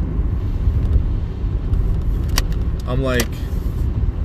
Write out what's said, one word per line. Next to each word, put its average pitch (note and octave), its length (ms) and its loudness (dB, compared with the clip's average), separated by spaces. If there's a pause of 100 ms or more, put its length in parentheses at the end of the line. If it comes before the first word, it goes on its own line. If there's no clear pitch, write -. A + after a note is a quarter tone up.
(2750)
I'm C3 160 0
like, B2 280 0 (960)